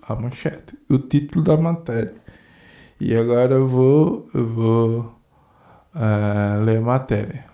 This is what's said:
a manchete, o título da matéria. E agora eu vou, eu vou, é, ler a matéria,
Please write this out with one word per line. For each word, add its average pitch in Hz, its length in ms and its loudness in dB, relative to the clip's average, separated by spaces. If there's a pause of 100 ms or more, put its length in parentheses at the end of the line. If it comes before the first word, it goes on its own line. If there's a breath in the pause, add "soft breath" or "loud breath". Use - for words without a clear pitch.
a 113 80 -6
manchete, - 600 -10 (120)
o 139 80 4
título 143 460 -2
da 156 140 2
matéria. 165 560 -4 (880 soft breath)
E 113 120 -2
agora 120 420 2
eu 131 120 4
vou, 143 680 4
eu 120 140 -2
vou, 113 720 0 (720 soft breath)
é, 104 720 0
ler 113 140 2
a 113 40 0
matéria, 117 720 -2